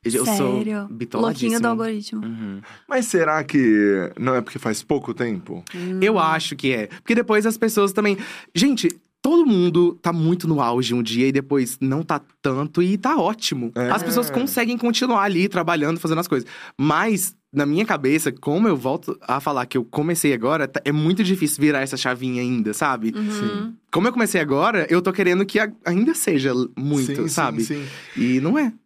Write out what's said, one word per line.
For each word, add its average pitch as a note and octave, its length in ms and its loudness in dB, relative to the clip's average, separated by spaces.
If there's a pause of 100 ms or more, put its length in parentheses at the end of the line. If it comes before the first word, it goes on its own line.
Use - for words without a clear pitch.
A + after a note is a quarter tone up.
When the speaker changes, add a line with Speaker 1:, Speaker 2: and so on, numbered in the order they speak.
Speaker 1:
eu A#2 220 0
sou C#3 320 2
Speaker 2:
Sério? G#3 320 -4
Speaker 1:
bitoladíssimo. B2 300 -6 (300)
Speaker 2:
Louquinho A#3 100 0
do A#3 80 0
algoritmo. A3 560 -4
Speaker 1:
Uhum. A3+ 360 -8 (280)
Speaker 3:
Mas B3+ 180 -2
será D#3 380 2
que G#2 720 4
não B2+ 160 0
é B2+ 60 2
porque B2 180 -12
faz A2 240 -4
pouco A#2+ 320 -2
tempo? F#2+ 500 -6 (100)
Speaker 2:
Hum. F3+ 260 -6
Speaker 1:
Eu G#3 180 4
acho D#3+ 380 0
que C3+ 160 0
é. G#2+ 140 -2
Porque - 280 -4
depois G#3+ 320 2
as A3 100 0
pessoas G#3+ 360 2
também, G#3 240 0 (380)
gente, G#3+ 340 2 (340)
todo E4 240 4
mundo F3 560 4
tá E3+ 100 2
muito E3+ 340 0
no D#3 140 2
auge A#2+ 340 0
um A#2+ 80 0
dia A#2 260 2
e C3 40 2
depois C3+ 480 -2
não C3+ 220 0
tá D#3 180 -2 (220)
tanto C#3+ 400 -2
e F#3+ 160 0
tá C4+ 180 0
ótimo. E3 580 -2
Speaker 3:
É. B2 160 -2
Speaker 1:
As F3+ 120 0
pessoas A3 280 0
conseguem A#3+ 460 -2
continuar A#3 460 0
ali G3 260 2
trabalhando, E3 500 0
fazendo D#3+ 220 -2
as F3 80 -6
coisas. B2+ 180 -2 (320)
Mas, E3 560 0 (160)
na C#3+ 140 0
minha D#3+ 220 0
cabeça, D3 440 2
como D3 380 0
eu E3+ 80 4
volto C3 460 -4
a C3 180 -2
falar C3+ 240 -2
que B2 140 -2
eu A#2+ 80 0
comecei D3+ 480 0
agora, C3+ 340 0
tá, - 160 -4
é C#3+ 80 0
muito E3 320 2
difícil F3+ 380 0
virar D3 180 4
essa C3+ 160 -4
chavinha B2+ 460 -2
ainda, A#2 320 -2
sabe? A#2+ 420 -2
Speaker 2:
Uhum. G#3 140 -4
Speaker 3:
Sim. G#3 440 -4 (160)
Speaker 1:
Como F3+ 160 0
eu B3+ 60 2
comecei A3+ 260 0
agora, D#3 520 2
eu E3+ 100 4
tô F3+ 100 0
querendo F#3 360 2
que G3 120 -2
a, G#3+ 140 0 (140)
ainda G#3 280 2
seja C#3 380 0 (240)
muito, C#3 300 0
Speaker 3:
Sim, C#3 160 -4
sim, E3 60 -2
Speaker 1:
sabe? B2 360 0
Speaker 3:
sim. D3 180 -6 (320)
Speaker 1:
E B2+ 260 2
não F3 180 2
é. C4+ 120 2 (160)